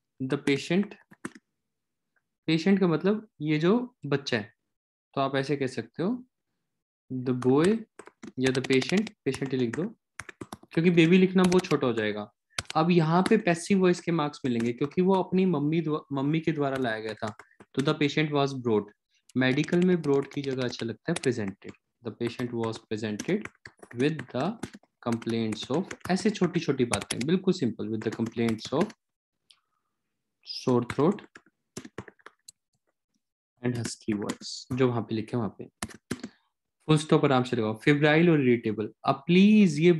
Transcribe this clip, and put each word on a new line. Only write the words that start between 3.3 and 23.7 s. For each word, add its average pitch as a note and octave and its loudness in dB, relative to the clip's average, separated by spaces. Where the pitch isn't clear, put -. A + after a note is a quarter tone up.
ये D#3 -2
जो G#3+ 0
बच्चा C#3 -2
है, G#2 -6
तो C#3 -2
आप C3+ -2
ऐसे C#3 -2
कह C#3 -4
सकते B2 -8
हो B3 -4
the B2+ -4
boy D3+ 4
या C3 2
the C3 -2
patient, D#3 0
patient C3+ -4
ही C3 -4
लिख A#2+ -2
दो D#3+ -4
क्योंकि E3+ 2
baby E3 6
लिखना F#3 4
बहुत F3+ 4
छोटा C#3+ 0
हो A#2 0
जाएगा। G#2+ -4
अब D#3+ 2
यहाँ E3+ 4
पे A3+ 4
passive F3 0
voice F3+ 2
के - -6
marks D3 -4
मिलेंगे A#2+ 0
क्योंकि C#3+ -4
वो F#3+ 4
अपनी F#3 0
मम्मी D#3 0
द्वा-, D#3 -4
मम्मी C#3+ 0
के D#3+ -2
द्वारा C#3+ -2
लाया A2+ -2
गया A2 -8
था, G#2+ -8
तो C3+ -2
the D3+ 0
patient D3 0
was C#3 0
brought। G#2+ 0
Medical D3 2
में F3+ 4
brought C#3+ 0
की D3 -6
जगह C3 -4
अच्छा A#2+ -6
लगता A2+ -8
है E3+ 0
presented, G#2+ -6
the A2+ -8
patient A#2+ -6
was A2 -6
presented A2 -4